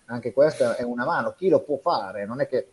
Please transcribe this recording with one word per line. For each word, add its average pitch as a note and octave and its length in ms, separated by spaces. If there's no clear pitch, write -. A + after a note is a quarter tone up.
Anche A#2 280
questa C3+ 420
è B2+ 80
una A#2+ 200
mano, C3 320
chi F#3 140
lo C#3+ 120
può D3 160
fare? G2+ 500
Non B2+ 140
è C3+ 60
che A#2+ 260